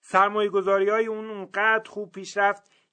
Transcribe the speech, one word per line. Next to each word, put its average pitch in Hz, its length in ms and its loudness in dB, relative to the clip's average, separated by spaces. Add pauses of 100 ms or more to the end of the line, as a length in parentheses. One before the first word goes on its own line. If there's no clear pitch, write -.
سرمایه‌گذاری‌های 202 1040 2
اون 220 240 -8
اونقدر 214 600 -2
خوب 208 220 -12
پیش 196 260 -10
رفت 202 340 0 (220)